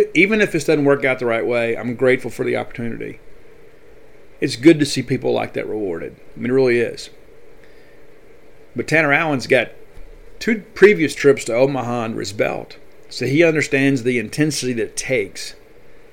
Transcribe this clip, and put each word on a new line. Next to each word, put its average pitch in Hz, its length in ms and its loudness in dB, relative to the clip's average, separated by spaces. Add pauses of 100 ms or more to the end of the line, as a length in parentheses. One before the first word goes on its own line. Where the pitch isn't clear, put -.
(140)
even 202 280 4
if 202 100 2
this 156 140 -2
doesn't 147 200 2
work 139 200 4
out 131 120 0
the 127 80 -4
right 113 200 0
way, 117 300 0
I'm 120 200 -6
grateful 127 340 2
for - 160 -6
the 120 100 0
opportunity." 117 640 -6 (1200)
It's 131 160 -4
good 151 220 6
to 147 60 0
see 135 160 -4
people 127 300 -2
like 113 220 -2
that 107 140 -6
rewarded. 95 500 -6 (180)
I - 40 -14
mean, 117 120 -4
it - 20 2
really 127 260 4
is. - 300 -4 (1700)
But 120 120 -6
Tanner 151 260 2
Allen's 147 340 0
got 120 240 2 (680)
two 220 240 -2 (120)
previous 175 400 6
trips 139 300 4
to 113 100 -4
Omaha 123 480 0
under 110 160 -6
his 107 140 -8
belt. - 440 -4 (320)
So - 160 -8
he 143 180 4
understands 139 600 2
the 123 160 0
intensity 127 540 -2
that 113 100 -2
it - 140 -6
takes. - 580 -4 (580)